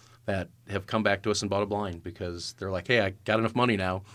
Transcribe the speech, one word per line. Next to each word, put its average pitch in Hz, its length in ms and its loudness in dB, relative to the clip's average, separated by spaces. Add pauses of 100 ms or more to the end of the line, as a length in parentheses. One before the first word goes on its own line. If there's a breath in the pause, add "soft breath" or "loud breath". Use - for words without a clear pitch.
(260 soft breath)
that 95 220 -2 (200)
have 101 180 -4
come 110 160 0
back 101 200 2
to 107 80 0
us 101 120 0
and 104 80 -2
bought 101 120 2
a 101 40 0
blind 101 360 -4
because 87 560 -8
they're 98 120 -4
like, 90 160 -4
"Hey, 120 140 4
I 98 100 2 (140)
got 107 140 2
enough 113 180 0
money 120 200 4
now. 95 260 -2 (120)